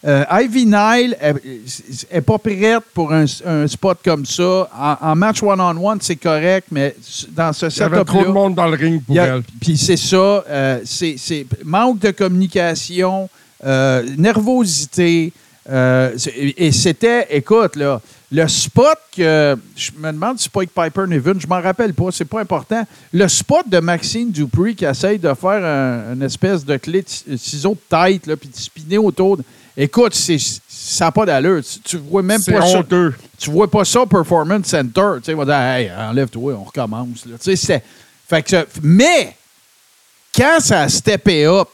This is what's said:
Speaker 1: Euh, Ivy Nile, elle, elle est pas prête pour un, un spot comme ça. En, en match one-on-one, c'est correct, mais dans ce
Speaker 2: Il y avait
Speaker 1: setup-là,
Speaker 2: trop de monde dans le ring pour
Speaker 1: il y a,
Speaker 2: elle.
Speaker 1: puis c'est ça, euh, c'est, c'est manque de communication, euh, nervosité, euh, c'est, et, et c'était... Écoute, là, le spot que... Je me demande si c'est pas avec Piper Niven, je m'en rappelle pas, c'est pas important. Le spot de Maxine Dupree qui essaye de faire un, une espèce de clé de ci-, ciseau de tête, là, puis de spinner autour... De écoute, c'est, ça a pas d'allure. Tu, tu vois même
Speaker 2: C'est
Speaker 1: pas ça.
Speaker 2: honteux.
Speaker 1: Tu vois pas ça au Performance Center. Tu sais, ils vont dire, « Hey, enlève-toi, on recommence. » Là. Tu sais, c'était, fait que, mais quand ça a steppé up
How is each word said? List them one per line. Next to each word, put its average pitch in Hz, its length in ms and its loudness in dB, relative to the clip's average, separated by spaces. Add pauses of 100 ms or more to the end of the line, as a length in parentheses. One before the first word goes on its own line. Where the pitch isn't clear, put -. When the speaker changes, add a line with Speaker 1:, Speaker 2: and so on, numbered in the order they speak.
Speaker 1:
Euh, 143 280 2
Ivy 240 340 2
Nile, 220 540 2
elle, 147 240 0
elle 127 160 -14 (500)
est 175 120 0
pas 214 160 0
prête 220 440 0 (100)
pour 160 200 -2
un, 160 120 4 (220)
un 151 220 0
spot 185 340 -2
comme 156 240 0
ça. 185 500 0
En, 139 240 -2
en 156 140 0
match 208 280 0
one-on-one, 190 580 0
c'est 165 160 -4
correct, 175 560 0
mais 139 240 -2 (320)
dans 160 240 -2
ce 165 140 -6
Speaker 2:
Il 160 120 -6
y - 40 2
avait 175 160 2
Speaker 1:
setup-là, 190 60 2
Speaker 2:
trop 180 200 2
de 185 60 0
monde 196 240 2
dans 175 120 2
le 160 100 0
ring 160 280 0
pour 113 100 -2
Speaker 1:
il 170 40 4
y - 20 4
a, 135 160 2
Speaker 2:
elle. 123 60 -4 (180)
Speaker 1:
puis 160 160 0
c'est 165 200 2
ça, 170 200 0 (320)
euh, 135 360 -2
c'est, 160 340 -6
c'est 147 280 -8 (180)
manque 208 360 0
de 208 100 2
communication, 185 1160 -2 (360)
euh, 131 400 2 (120)
nervosité, 175 1160 2 (380)
euh, 127 460 2
c'est, 123 140 -6
et, 139 360 -2
et 143 60 4
c'était... 233 580 2
Écoute, 185 460 2
là, 143 240 -2 (320)
le 156 160 2
spot 294 500 2 (180)
que... 156 400 2 (200)
Je - 200 -10
me 156 140 -8
demande 202 280 -6
si - 60 -4
c'est - 80 -10
pas 196 100 -2
avec 180 120 -8
Piper 180 320 -2
Niven, 170 340 0
je 143 60 -12
m'en 180 140 0
rappelle 190 340 -2
pas, 180 160 -2
c'est 170 140 -6
pas 220 160 -6
important. 214 440 -4 (280)
Le 180 160 4
spot 302 400 0
de 185 100 2
Maxine 175 540 -2
Dupree 160 420 0
qui 185 100 -6
essaye 185 360 0
de 165 140 0
faire 190 300 0
un, 127 500 -2
une 131 80 -4
espèce 165 420 -2
de 139 120 -2
clé 170 260 -2
de - 60 -14
ci-, - 300 -10
ciseau 156 380 -4
de - 200 -4
tête, 185 300 2
là, 156 100 -4
puis 147 120 -20
de 123 80 -20
spinner 165 420 -6
autour... 190 380 2
De 139 80 -10 (320)
écoute, 208 380 2
c'est, - 220 0 (320)
ça - 380 -4
a 160 60 2
pas 214 120 2
d'allure. 160 400 2
Tu, - 160 -14
tu - 160 -10
vois 165 260 -2
même 202 180 0
Speaker 2:
C'est 180 120 0
Speaker 1:
pas 170 140 4
ça. 185 120 4
Speaker 2:
honteux. 175 360 2 (240)
Speaker 1:
Tu - 120 -8
vois 180 200 2
pas 202 140 2
ça 240 180 2
au 240 40 2
Performance 175 600 2
Center. 175 500 0
Tu 120 80 -12
sais, 160 80 -6
ils - 40 -2
vont 147 80 -2
dire, « 143 100 2
Hey, 127 360 0
enlève-toi, 117 680 -4
on 95 40 -14
recommence. » 117 600 -8
Là. 117 120 -18
Tu - 60 -16
sais, 190 120 0
c'était, 156 260 0 (460)
fait 160 140 0
que, 170 240 0 (160)
mais 214 520 4 (1000)
quand 302 260 4
ça 190 220 2
a 143 60 0
steppé 180 580 2
up 180 260 2